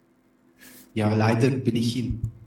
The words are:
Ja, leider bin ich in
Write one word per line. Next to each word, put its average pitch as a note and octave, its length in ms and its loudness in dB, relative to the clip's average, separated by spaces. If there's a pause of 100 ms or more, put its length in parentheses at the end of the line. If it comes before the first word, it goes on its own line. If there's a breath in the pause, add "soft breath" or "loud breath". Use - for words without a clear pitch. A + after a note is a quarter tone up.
(920 loud breath)
Ja, G#2+ 200 0
leider A2+ 360 2
bin A#2 260 -2
ich A#2 220 -2
in A2+ 240 -4 (260)